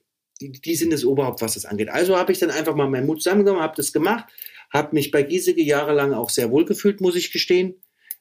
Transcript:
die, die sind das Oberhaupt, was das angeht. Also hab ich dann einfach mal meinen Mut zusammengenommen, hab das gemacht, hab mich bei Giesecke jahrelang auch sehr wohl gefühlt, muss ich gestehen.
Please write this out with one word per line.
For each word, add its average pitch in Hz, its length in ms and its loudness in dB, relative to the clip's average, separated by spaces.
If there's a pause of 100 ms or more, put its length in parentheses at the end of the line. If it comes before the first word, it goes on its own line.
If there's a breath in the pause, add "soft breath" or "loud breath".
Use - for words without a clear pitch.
(400)
die, 139 120 -14
die 165 220 -6
sind 165 180 0
das 127 120 -2
Oberhaupt, 131 380 0
was 110 120 -2
das - 100 -10
angeht. 107 260 -4
Also 180 260 2
hab 180 140 0
ich 180 80 2
dann 170 120 0
einfach 151 240 -2
mal 143 140 0
meinen 131 180 -2
Mut 160 160 -2
zusammengenommen, 196 400 4
hab 156 140 -4
das - 160 -4
gemacht, 196 340 0 (440 loud breath)
hab 147 220 -2
mich 151 180 0
bei 147 120 2
Giesecke 170 400 0
jahrelang 147 500 2
auch 117 160 -4
sehr 120 220 0
wohl 147 160 4
gefühlt, 202 340 0
muss 180 160 2
ich 175 160 -4
gestehen. 180 440 0 (440 loud breath)